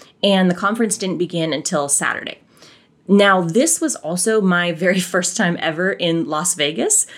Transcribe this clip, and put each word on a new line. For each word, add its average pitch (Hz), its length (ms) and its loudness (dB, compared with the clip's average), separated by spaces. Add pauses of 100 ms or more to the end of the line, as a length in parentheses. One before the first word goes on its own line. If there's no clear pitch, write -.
(240)
and 190 260 4
the 175 60 2
conference 214 420 -2
didn't 185 200 -4
begin 165 360 -4
until 143 360 -2
Saturday. - 500 -4 (680)
Now, 196 340 6
this 180 380 0
was 320 180 -2
also 196 440 -2
my 175 300 2
very 180 280 0
<laughs> 180 120 -4
first 180 260 -2
time 175 220 0
ever 165 320 -2
in 165 340 -2
Las 156 300 -4
Vegas. 165 500 -2 (120)